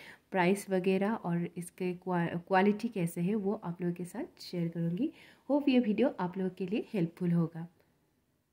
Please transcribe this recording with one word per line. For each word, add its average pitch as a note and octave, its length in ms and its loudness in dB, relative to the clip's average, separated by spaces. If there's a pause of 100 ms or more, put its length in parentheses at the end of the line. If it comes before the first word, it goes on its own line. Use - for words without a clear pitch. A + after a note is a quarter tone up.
(320)
प्राइस F#3+ 400 2
वगैरह F#3+ 420 2
और E3+ 440 -2
इसके F3+ 360 -6
क्वा-, F3 440 -2
क्वालिटी G3 520 2
कैसे F3 320 -2
है, F3+ 140 0
वो G#3+ 300 -2
आप F3 180 -6
लोगों F3 120 0
के F3 100 -8
साथ G#3+ 360 -10
शेयर E3+ 280 -4
करूँगी। E3+ 440 -2 (380)
होप C#4+ 180 2
ये B3+ 100 6
वीडियो G#3+ 420 2
आप F3+ 180 -4
लोगों F#3 120 -2
के F#3 160 -6
लिए G#3+ 260 -2
हेल्पफुल F3 380 0
होगा। E3+ 380 0 (840)